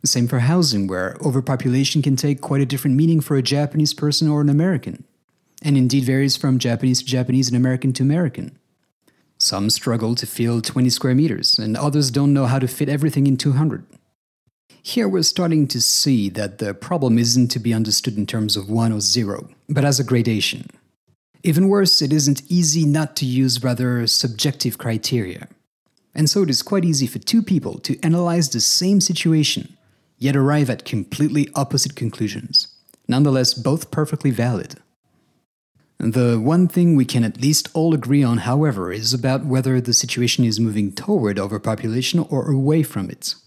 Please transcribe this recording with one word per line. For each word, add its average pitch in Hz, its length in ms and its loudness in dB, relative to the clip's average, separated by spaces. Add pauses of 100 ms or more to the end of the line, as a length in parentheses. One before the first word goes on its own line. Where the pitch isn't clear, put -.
Same 120 240 0
for 131 100 0
housing, 120 480 2
where 92 380 -4
overpopulation 135 760 0
can 135 140 0
take 143 260 -2
quite 143 220 -2
a 135 40 0
different 131 300 0
meaning 160 240 4
for 143 160 -2
a 131 60 2
Japanese 147 520 0
person 147 340 0
or 147 120 2
an 147 80 2
American, 147 540 0 (580)
and 143 160 2
indeed 127 280 4
varies 135 320 2
from 131 240 0
Japanese 123 400 0
to - 40 -12
Japanese 127 440 0
and 123 80 0
American 131 380 2
to 131 100 0
American. 143 520 -2 (840)
Some 101 320 0
struggle 113 440 -2
to 120 100 -4
fill 117 360 -2
twenty 127 280 0
square 127 280 0
meters, - 420 2
and 110 180 -2
others 143 360 0
don't 143 200 4
know 139 140 2
how 131 140 2
to 127 80 0
fit 143 200 -4
everything 143 380 0
in 135 100 4
two 139 180 0
hundred. 139 300 0 (960)
Here 226 240 -2
we're 190 180 0
starting 160 440 2
to 131 140 -2
see 113 480 2
that 98 260 -8
the 101 160 -4
problem 131 460 0
isn't 120 300 2
to 127 100 -4
be 117 160 -2
understood 107 420 -2
in 104 80 -2
terms 104 320 -4
of 98 140 -8
one 113 220 2
or 104 80 -2
zero, 101 500 -4 (180)
but 143 160 0
as 139 160 2
a 127 40 -2
gradation. 117 640 -2 (720)
Even 180 260 2
worse, 196 320 4
it 147 140 0
isn't 139 340 2
easy 165 380 2
not 151 300 0
to 139 100 -2
use 127 360 0
rather 123 440 -2
subjective 120 720 -2
criteria. 110 680 -4 (680)
And 151 160 2
so 202 140 2
it 165 40 -2
is 127 140 0
quite 190 240 0
easy 147 200 0
for - 120 -8
two 226 240 2
people 165 380 -2
to - 220 -6
analyze 170 460 2
the 117 120 -4
same 190 420 2
situation, - 760 0 (400)
yet 135 180 -2
arrive 143 360 2
at - 160 -6
completely 143 680 -2
opposite 135 400 -2
conclusions, - 800 -6 (320)
nonetheless 131 460 2
both 135 380 -4
perfectly 147 400 -2
valid. 117 460 -2 (1200)
The 117 420 0
one 165 280 2
thing 170 280 4
we 131 80 4
can 123 180 0
at 113 200 -4
least 151 320 0
all 165 180 2
agree 139 300 0
on, 120 160 2
however, 120 520 0
is 110 220 -4
about 131 320 -2
whether 131 340 0
the 123 140 -2
situation 120 540 0
is 107 120 0
moving 104 320 0
toward 107 480 0
overpopulation 110 840 -2
or 143 300 -2
away 143 320 2
from 98 280 -6
it. - 240 -10 (120)